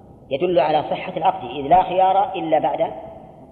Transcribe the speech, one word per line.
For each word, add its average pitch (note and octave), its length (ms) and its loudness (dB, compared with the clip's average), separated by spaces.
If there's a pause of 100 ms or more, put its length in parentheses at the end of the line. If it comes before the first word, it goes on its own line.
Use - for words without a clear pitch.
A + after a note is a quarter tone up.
(320)
يدل E3+ 280 0
على D3+ 240 2
صحة - 340 -8
العقد، D#3+ 320 -2
إذ C3+ 180 -8
لا F3+ 160 6
خيار F#3+ 520 2
إلا D#3+ 240 0
بعد D3+ 320 -2 (600)